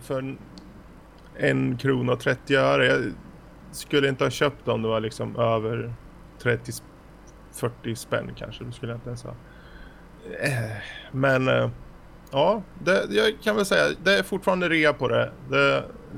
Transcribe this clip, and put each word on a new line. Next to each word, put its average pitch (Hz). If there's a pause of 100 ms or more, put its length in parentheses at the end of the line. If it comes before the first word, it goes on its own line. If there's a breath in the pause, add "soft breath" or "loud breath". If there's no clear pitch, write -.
för 135
en, 131 (1000)
en 131
krona 123
och 120
trettio 135
öre. 135
Jag 135 (720)
skulle 139
inte 135
ha 135
köpt -
det 120
om 113
det 110
var 110
liksom 110
över 113 (440)
trettio, 117 (880)
fyrtio 120
spänn 120
kanske. -
Då 120
skulle 117
jag 117
inte 120
ens 123
ha. - (1080 loud breath)
Eh, 117 (360 loud breath)
men, 131
eh, 120 (600)
ja, 180 (220)
det, 190
jag 220
kan 214
väl 208
säga, 165 (200)
det 196
är 190
fortfarande 185
rea 156
på 127
det. 117 (200)
Det 135 (320)